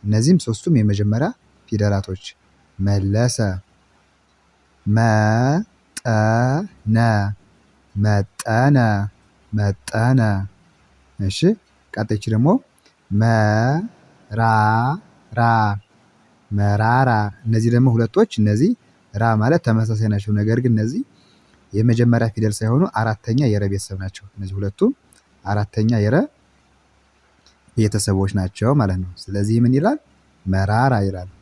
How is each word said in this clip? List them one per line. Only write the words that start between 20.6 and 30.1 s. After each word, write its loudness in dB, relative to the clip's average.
እነዚህ -2
የመጀመሪያ 2
ፊደል -2
ሳይሆኑ 0
አራተኛ -2
የረ 0
ቤተሰብ -6
ናቸው። -12
እነዚህ -12
ሁለቱም -2
አራተኛ -2
የረ 2
ቤተሰቦች 0
ናቸው -2
ማለት 0
ነው። -8
ስለዚህ -4
ምን 2
ይላል? 0